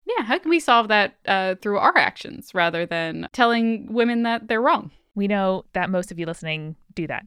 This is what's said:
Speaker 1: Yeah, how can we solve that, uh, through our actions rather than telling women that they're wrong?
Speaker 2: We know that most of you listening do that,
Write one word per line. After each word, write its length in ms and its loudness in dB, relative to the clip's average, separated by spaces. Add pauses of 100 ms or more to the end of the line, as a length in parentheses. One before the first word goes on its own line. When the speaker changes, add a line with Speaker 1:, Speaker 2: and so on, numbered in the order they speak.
Speaker 1:
Yeah, 200 -2
how 120 0
can 140 -2
we 80 4
solve 300 4
that, 260 2 (100)
uh, 300 0
through 240 -2
our 180 4
actions 560 -2
rather 320 0
than 480 -4
telling 580 2
women 320 0
that 240 -4
they're 140 0
wrong? 300 0 (240)
Speaker 2:
We 120 0
know 460 0
that 160 -2
most 220 -4
of 80 -10
you 80 -6
listening 480 -8 (180)
do 140 -6
that, 200 -8